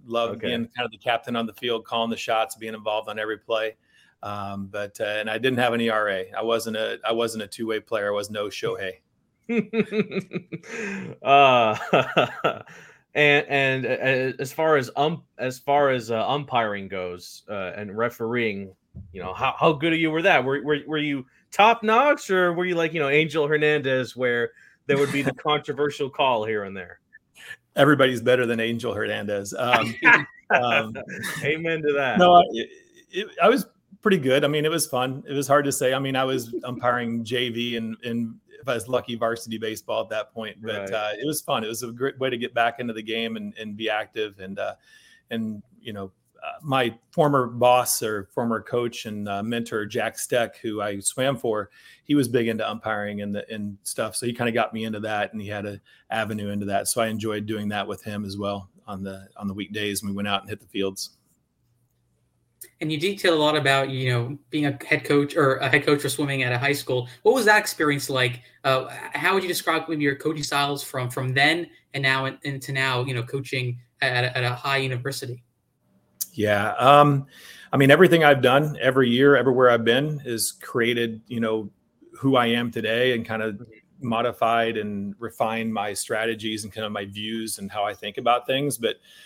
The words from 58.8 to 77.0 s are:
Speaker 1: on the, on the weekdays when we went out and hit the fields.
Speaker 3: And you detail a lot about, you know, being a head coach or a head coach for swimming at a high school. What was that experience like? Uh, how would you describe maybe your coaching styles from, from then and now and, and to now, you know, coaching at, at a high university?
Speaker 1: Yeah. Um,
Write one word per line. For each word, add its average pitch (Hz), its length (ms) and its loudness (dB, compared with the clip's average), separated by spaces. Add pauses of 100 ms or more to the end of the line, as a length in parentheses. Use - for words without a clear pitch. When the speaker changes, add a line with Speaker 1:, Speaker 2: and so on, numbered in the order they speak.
Speaker 1:
on 95 180 -10
the, 95 320 -12
on 104 100 -8
the 95 80 -6
weekdays 101 480 -6
when 101 80 -6
we 98 60 -6
went 101 120 -6
out 98 120 0
and 104 100 -14
hit 107 100 -10
the - 60 -20
fields. 98 440 -4 (1700)
Speaker 3:
And 156 100 -4
you 156 80 -4
detail 190 360 0
a 156 40 4
lot 151 180 4
about, 135 340 2
you 127 200 -2
know, 123 260 -2 (140)
being 151 160 0
a 131 180 -2
head - 200 0
coach 143 320 2
or 135 200 4
a 139 120 -2
head 135 160 2
coach 143 160 4
for 139 80 -2
swimming 139 340 -2
at 123 100 0
a 120 60 0
high 139 140 2
school. 127 360 -4 (140)
What 247 140 6
was 233 80 2
that 214 140 6
experience 147 520 0
like? 127 320 0 (220)
Uh, 131 240 2 (240)
how 170 220 0
would 190 100 2
you 180 40 -2
describe 160 400 -2
maybe 151 140 -4
your 143 140 2
coaching 156 260 -4
styles 143 400 -2
from, 127 260 -6
from 127 260 -4
then 160 340 2 (260)
and 139 80 -6
now 135 220 2
and, 131 200 -6
and 139 180 -6
to 139 100 -10
now, 131 320 0
you 135 100 -4
know, 123 80 -4
coaching 127 560 -6 (220)
at, 123 240 0 (120)
at 123 60 0
a 123 80 0
high 139 280 -2
university? 127 640 -6 (880)
Speaker 1:
Yeah. 104 400 2
Um, 143 520 8 (460)